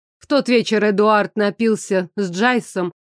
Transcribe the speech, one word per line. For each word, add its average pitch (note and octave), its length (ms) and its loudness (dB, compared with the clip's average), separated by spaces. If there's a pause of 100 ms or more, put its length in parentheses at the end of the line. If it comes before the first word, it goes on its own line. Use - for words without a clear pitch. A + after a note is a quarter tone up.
(180)
В - 80 -20
тот C#4 220 0
вечер A3 340 2
Эдуард G#3 540 2
напился G3+ 800 -2
с G3 140 -4
Джайсом F#3+ 640 -2 (140)